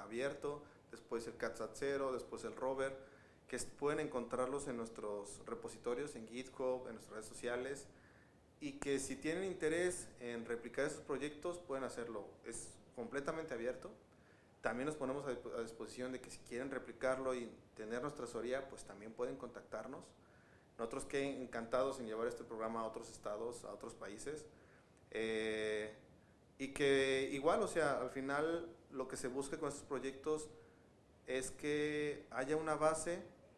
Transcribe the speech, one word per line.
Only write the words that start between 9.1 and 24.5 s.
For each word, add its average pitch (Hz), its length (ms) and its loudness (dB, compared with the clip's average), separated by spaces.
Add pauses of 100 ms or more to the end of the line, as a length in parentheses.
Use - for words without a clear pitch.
tienen 165 280 2
interés 175 640 2 (120)
en 117 260 -4
replicar 120 400 2
esos 147 140 -2
proyectos, 147 580 -2
pueden 135 260 -2
hacerlo. 117 400 -4 (200)
Es - 240 -6 (260)
completamente 143 580 -2
abierto. 120 380 -2 (720)
También 123 240 2
nos 151 100 0
ponemos 143 300 0
a 139 40 2
dispo-, 117 260 -4
a 117 60 0
disposición 117 500 -4
de 127 80 -4
que - 100 -12
si - 80 -10
quieren 127 320 -4
replicarlo 131 640 2
y 120 160 -2 (240)
tener 113 280 -2
nuestra 143 220 -4
asesoría, 120 440 0
pues - 160 -12
también 104 280 -10
pueden 123 240 -2
contactarnos. 120 680 -8 (760)
Nosotros 117 260 -2
que 139 380 0
encantados 127 580 2
en 117 60 -4
llevar 110 200 0
este 120 180 -2
programa 113 360 -2
a 113 40 2
otros 113 260 -4
estados, 113 540 -4
a 101 80 -6
otros 113 220 -8
países. 139 520 -6 (640)